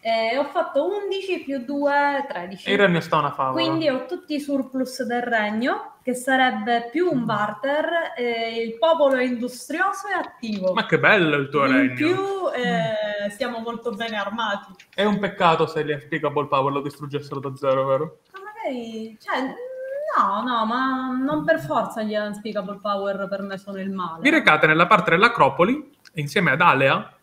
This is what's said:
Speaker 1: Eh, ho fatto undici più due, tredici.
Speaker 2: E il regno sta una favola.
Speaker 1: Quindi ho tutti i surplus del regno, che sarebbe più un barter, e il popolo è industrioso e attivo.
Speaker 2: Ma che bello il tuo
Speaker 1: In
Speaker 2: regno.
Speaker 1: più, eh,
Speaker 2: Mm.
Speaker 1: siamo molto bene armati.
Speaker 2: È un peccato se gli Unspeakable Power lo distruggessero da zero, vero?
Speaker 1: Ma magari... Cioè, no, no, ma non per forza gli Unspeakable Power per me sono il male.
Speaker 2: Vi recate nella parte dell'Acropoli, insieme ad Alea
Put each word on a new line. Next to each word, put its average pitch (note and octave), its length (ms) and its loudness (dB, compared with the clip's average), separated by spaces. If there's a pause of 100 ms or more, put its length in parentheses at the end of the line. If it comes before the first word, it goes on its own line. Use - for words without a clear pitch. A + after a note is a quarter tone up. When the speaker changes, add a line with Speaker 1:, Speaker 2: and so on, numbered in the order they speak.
Speaker 1:
Eh, A3+ 360 0
ho C#4+ 80 0
fatto D#4+ 420 0
undici F#4+ 560 -4
più C4+ 220 -6
due, C#4+ 640 0
tredici. F#3 400 -8
Speaker 2:
E G3 40 4
il G3+ 60 2
regno F3 220 4
sta D#3+ 160 0
una D3 160 2
favola. C3 180 0 (100)
Speaker 1:
Quindi D#4+ 280 2
ho C4 160 -2
tutti F4 300 -8
i C#4 40 -2
surplus C4 640 -4
del A#3+ 180 -2
regno, A#3 800 -2
che B3+ 120 -2
sarebbe A#3+ 760 0
più F4 220 0
un B3 140 0
barter, C#4 880 -2
e A3+ 480 -2
il A3+ 140 -6
popolo D4 400 4
è B3 60 2
industrioso D4 840 -4
e G4 60 -4
attivo. G#3 600 -4
Speaker 2:
Ma A3 120 0
che D#3+ 120 2
bello D#3+ 380 6
il C#3 140 0
tuo C#3 160 2
Speaker 1:
In C3+ 80 4
Speaker 2:
regno. C3 220 4
Speaker 1:
più, E4+ 200 2 (400)
eh, A3 720 -2
Speaker 2:
Mm. G3+ 60 -4
Speaker 1:
siamo A#3+ 280 -6
molto A3+ 320 -6
bene A3 240 -6
armati. G3+ 560 -4 (240)
Speaker 2:
È G3 80 0
un G#3 160 2
peccato E3 480 2
se D3+ 160 -2
gli D3+ 80 -2
Unspeakable C#3+ 560 -2
Power C#3 240 2
lo C#3 100 -2
distruggessero C#3+ 600 -8
da C3+ 160 -8
zero, C3+ 280 2
vero? C3+ 340 -2 (120)
Speaker 1:
Ma F#4+ 80 -20
magari... A#3+ 800 -10
Cioè, C4+ 220 -4 (760)
no, G3+ 260 2
no, A#3 220 0
ma C4 520 0
non D4 260 0
per - 160 2
forza A#3 440 -2
gli G#3+ 120 -2
Unspeakable G#3 680 -6
Power G3 460 -4
per G3 140 -6
me G3 160 -8
sono G3 220 -12
il F#3+ 120 -6
male. E3+ 300 -8
Speaker 2:
Vi C4+ 80 4
recate F3+ 360 6
nella D#3+ 220 6
parte F3+ 240 4
dell'Acropoli, F#3 880 4 (160)
insieme D3+ 380 0
ad D3 100 2
Alea D3 600 4